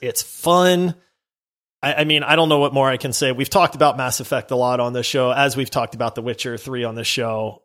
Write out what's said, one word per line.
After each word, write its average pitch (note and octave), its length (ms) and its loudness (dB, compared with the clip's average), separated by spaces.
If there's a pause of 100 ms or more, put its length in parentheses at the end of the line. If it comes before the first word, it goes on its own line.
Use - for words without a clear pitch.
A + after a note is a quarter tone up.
It's B2 200 -4
fun. F3+ 720 2 (880)
I, C#3+ 120 0
I D3+ 100 2
mean, D#3 200 -2
I C#3+ 100 2
don't D#3+ 140 4
know D3+ 100 4
what C#3+ 160 2
more C3+ 140 4
I C3 80 0
can B2+ 160 -6
say. C3 180 0
We've B2+ 200 -4
talked F3+ 260 2
about C3+ 200 4
Mass B2+ 240 -4
Effect B2 300 -4
a C3 60 0
lot B2 240 2
on A#2+ 120 -2
this B2 140 -4
show, B2+ 260 2
as C3+ 240 2
we've C3 140 -4
talked B2 240 -4
about A#2 220 -4
The A#2+ 60 -6
Witcher A#2+ 340 -6
Three B2 280 -8
on A2+ 100 -6
this A2+ 120 -8
show. A2 580 -4